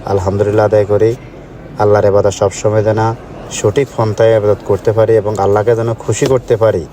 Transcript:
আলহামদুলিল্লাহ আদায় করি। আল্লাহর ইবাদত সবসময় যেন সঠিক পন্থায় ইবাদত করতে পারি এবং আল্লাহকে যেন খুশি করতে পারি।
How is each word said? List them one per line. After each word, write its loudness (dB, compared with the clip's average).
আলহামদুলিল্লাহ 0
আদায় 2
করি। 2
আল্লাহর 2
ইবাদত 2
সবসময় 0
যেন 0
সঠিক 0
পন্থায় 2
ইবাদত 2
করতে 0
পারি 2
এবং 0
আল্লাহকে 2
যেন -2
খুশি -2
করতে 0
পারি। 0